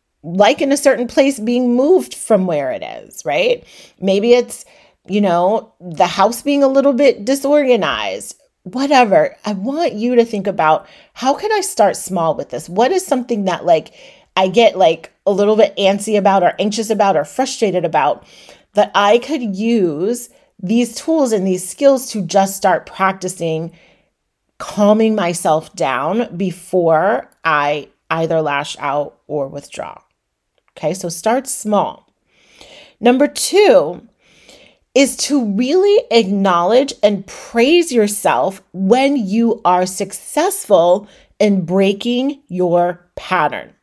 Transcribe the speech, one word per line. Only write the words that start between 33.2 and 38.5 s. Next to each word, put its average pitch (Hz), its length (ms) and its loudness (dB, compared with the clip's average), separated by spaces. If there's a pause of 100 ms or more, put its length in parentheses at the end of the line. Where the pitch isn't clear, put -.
two 254 800 2 (880)
is 269 220 2
to 269 360 -2
really 359 580 2
acknowledge 196 840 2 (100)
and 208 240 0
praise 254 680 0
yourself 196 680 0 (100)